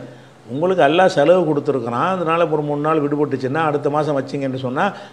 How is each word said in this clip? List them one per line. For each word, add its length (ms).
உங்களுக்கு 340
அல்லாஹ் 220
செலவு 480
கொடுத்துருக்குறான், 540
அதனால 400
ஒரு 140
மூணு 200
நாள் 200
விடுபட்டுச்சுன்னா, 540
அடுத்த 340
மாசம் 320
வச்சிங்கன்னு 340
சொன்னா, 380